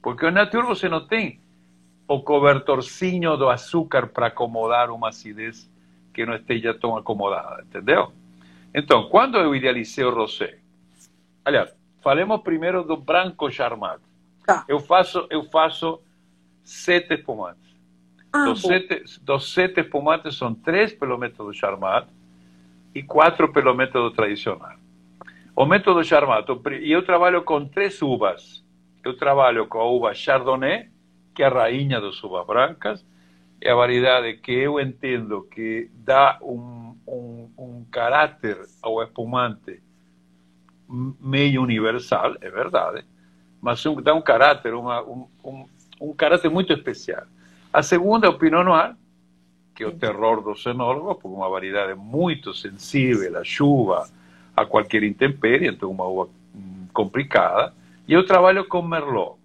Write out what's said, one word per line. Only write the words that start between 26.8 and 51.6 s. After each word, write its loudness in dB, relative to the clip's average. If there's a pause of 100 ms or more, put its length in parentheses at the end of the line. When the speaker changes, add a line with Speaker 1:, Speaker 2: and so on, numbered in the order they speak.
Speaker 1:
e 0
eu 4
trabalho 2
com -2
três -4
uvas. -2 (400)
Eu -6
trabalho 2
com -8
a 0
uva 0
Chardonnay, 0 (440)
que -4
é 4
a 6
rainha 0
das -10
uvas -6
brancas, -2 (560)
é 2
a 6
variedade 4
que -10
eu 0
entendo -6
que -8
dá 4
um -14 (240)
um, -14
um -18
caráter 0 (240)
ao -4
espumante -6 (1080)
m-, -8
meio 2
universal, 0
é -14
verdade, -2 (580)
mas -4
um, -2
dá 4
um 2
caráter, 4
uma, -4
um, -14 (160)
um, -16 (340)
um -10
caráter 2
muito 0
especial. -6 (480)
A 4
segunda 2
é 6
o -2
Pinot 2
Noir, 2 (800)
que -12
é -4
o -6
Speaker 2:
Sim. -16
Speaker 1:
terror 0
dos -8
enólogos, -4
porque -14
é -12
uma -2
variedade -4